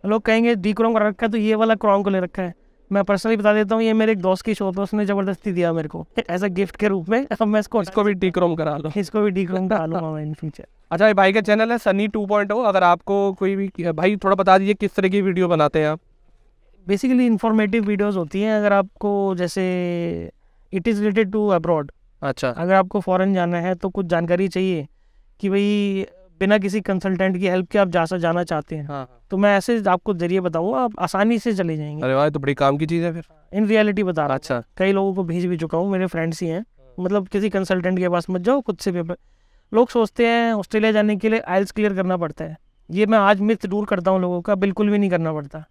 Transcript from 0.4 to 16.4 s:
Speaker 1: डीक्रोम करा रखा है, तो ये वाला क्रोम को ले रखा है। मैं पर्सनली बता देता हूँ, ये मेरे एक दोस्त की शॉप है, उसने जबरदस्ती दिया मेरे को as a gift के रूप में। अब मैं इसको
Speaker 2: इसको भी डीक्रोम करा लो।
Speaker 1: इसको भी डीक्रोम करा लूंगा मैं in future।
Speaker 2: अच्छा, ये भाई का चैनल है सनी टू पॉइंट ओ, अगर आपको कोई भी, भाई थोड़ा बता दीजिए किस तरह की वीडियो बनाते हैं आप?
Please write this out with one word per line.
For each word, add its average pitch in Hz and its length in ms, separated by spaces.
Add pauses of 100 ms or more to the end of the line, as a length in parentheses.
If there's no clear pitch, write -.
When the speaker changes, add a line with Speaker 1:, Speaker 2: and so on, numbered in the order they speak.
Speaker 1:
डीक्रोम 220 400
करा 214 140
रखा 214 180
है, 208 60
तो 233 60
ये 214 160
वाला 220 200
क्रोम 202 280
को 196 80
ले 190 100
रखा 180 220
है। 175 120 (380)
मैं 196 120
पर्सनली 214 320
बता 208 180
देता 214 200
हूँ, 226 100
ये 220 80
मेरे 220 200
एक 208 60
दोस्त 185 260
की 214 100
शॉप 190 220
है, 202 60
उसने 208 240
जबरदस्ती 196 460
दिया 170 200
मेरे 160 160
को 160 180 (120)
as 180 240
a 202 60
gift 185 280
के 208 120
रूप 185 200
में। 247 180 (140)
अब 220 60
मैं 214 140
इसको 208 220
Speaker 2:
इसको 202 200
भी 208 120
डीक्रोम 180 400
करा 151 220
लो। 151 200
Speaker 1:
इसको 208 240
भी 208 100
डीक्रोम 185 380
करा 175 180
लूंगा 165 240
मैं 151 220
in 147 60
future। - 260 (260)
Speaker 2:
अच्छा, 175 160
ये 214 80
भाई 190 180
का 220 80
चैनल 220 320
है 233 60
सनी 202 300
टू 208 180
पॉइंट 208 260
ओ, 247 100
अगर 190 200
आपको 196 500
कोई 190 240
भी, 180 360
भाई 185 240
थोड़ा 190 200
बता 190 220
दीजिए 196 160
किस 202 200
तरह 190 140
की 202 120
वीडियो 185 280
बनाते 156 300
हैं 151 100
आप? 156 120 (880)